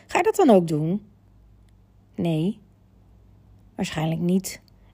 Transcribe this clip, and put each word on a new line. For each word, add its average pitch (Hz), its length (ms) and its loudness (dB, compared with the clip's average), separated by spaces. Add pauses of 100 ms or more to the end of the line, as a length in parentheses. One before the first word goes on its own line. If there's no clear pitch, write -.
ga - 120 -4
je 381 60 0
dat 427 120 0
dan 330 140 4
ook 180 180 6
doen? 160 380 -4 (1080)
Nee, 165 460 -4 (1160)
waarschijnlijk 160 440 -4
niet. 180 400 -2 (340)